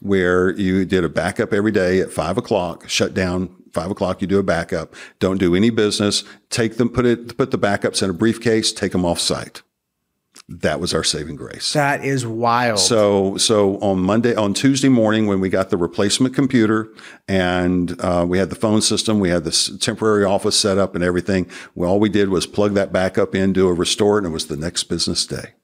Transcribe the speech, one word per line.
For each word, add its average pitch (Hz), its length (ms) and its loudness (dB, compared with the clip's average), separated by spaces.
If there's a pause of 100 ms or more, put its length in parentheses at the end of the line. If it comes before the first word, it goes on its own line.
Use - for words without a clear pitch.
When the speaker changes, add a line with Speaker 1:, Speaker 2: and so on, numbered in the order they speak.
Speaker 1:
where 92 500 2
you 92 340 0
did 90 180 0
a 82 60 0
backup 90 440 -2
every 104 200 0
day 92 280 2
at - 120 -4
five 85 260 -2
o'clock, 90 500 -4
shut - 240 -2
down, 92 380 -2 (220)
five 87 180 -4
o'clock, 95 300 -4
you 95 80 -4
do 98 100 2
a 98 60 2
backup. 85 500 -4 (240)
Don't 95 200 0
do 90 180 2
any 110 140 4
business. 104 520 0 (280)
Take 113 260 -2
them, 120 140 0
put 123 160 0
it, 120 300 0
put 135 140 -2
the 110 80 -4
backups 101 460 -2
in 95 60 0
a - 20 -2
briefcase, 110 600 0
take - 220 -4
'em 90 100 0
off 85 140 0
site. - 440 -6 (840)
That 82 300 -4
was 85 160 -4
our 80 80 0
saving 76 340 -4
grace. - 360 -10
Speaker 2:
That 143 320 -2
is 135 200 -2
wild. 117 540 0
Speaker 1:
So, 101 580 2
so 98 420 2
on 98 200 0
Monday, 110 380 2
on 104 180 0
Tuesday 135 360 2
morning, 110 360 4
when 98 140 0
we 95 80 0
got 95 220 0
the 104 60 0
replacement 101 600 0
computer 110 520 2 (380)
and, 90 760 0
uh, 87 280 0
we 90 100 0
had 95 120 0
the 95 40 -6
phone 107 260 2
system, 107 380 0
we 95 120 2
had 87 120 0
this - 360 -4
temporary 107 460 0
office 98 300 0
set 98 240 0
up 95 160 -2
and 87 80 -2
everything, 90 460 0 (260)
well, 87 160 -2
all 98 80 2
we 107 100 4
did 101 200 2
was 90 180 0
plug 104 280 0
that 98 180 0
backup 95 420 0
in, 95 180 2
do 95 140 4
a 90 60 2
restore, 104 460 2
and 101 80 -2
it 85 40 -4
was 78 160 -6
the 73 100 -8
next 82 280 -6
business 85 420 -4
day. - 380 -10